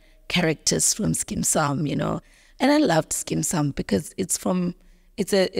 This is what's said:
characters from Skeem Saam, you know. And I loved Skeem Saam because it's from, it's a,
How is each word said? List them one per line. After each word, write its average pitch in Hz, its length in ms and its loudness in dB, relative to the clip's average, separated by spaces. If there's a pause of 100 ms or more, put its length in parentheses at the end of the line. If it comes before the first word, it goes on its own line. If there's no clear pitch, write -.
(280)
characters 160 640 0
from 170 200 -2
Skeem - 280 -4
Saam, 147 460 0
you 131 80 -2
know. - 240 -2 (380)
And - 140 4
I 294 60 4
loved 165 340 2
Skeem - 300 -4
Saam 147 320 0
because 180 420 -2
it's 185 200 -2
from, 180 380 -2 (420)
it's - 160 -2
a, 190 160 4 (120)